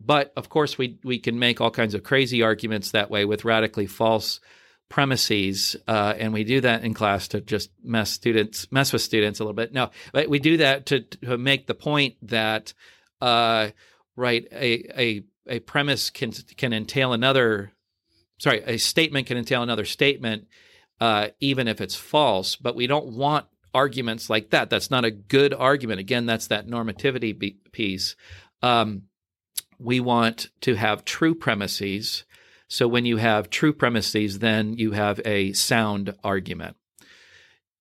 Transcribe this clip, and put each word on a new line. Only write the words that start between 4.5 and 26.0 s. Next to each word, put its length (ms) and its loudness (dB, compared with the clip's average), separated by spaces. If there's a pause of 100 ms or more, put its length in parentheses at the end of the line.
premises, 880 0 (100)
uh, 320 2
and 140 -2
we 120 -2
do 160 2
that 240 0
in 100 -2
class 340 0
to 120 -4
just 300 -4 (120)
mess 280 -2
students, 640 0
mess 200 4
with 100 0
students 360 0
a 60 -6
little 100 -6
bit. 180 -4
No, 180 -2 (220)
but 160 2
we 100 2
do 200 4
that 280 2
to, 140 2
to 380 -6
make 280 0
the 80 -4
point 480 0
that, 500 -2 (480)
uh, 480 2 (480)
right, 360 0
a, 480 -2
a, 240 -2 (240)
a 120 -6
premise 500 -2
can, 220 -6 (240)
can 160 -2
entail 400 -2
another, 600 2 (640)
sorry, 280 0
a 120 -2
statement 480 0
can 100 -4
entail 260 0
another 220 -2
statement, 640 -2 (540)
uh, 280 2 (120)
even 280 0
if 120 -4
it's 160 -6
false. 600 0
But 180 -4
we 120 -2
don't 300 -2
want 300 0 (280)
arguments 560 -2
like 200 0
that. 200 2
That's 200 0
not 140 2
a 60 2
good 420 2
argument. 480 0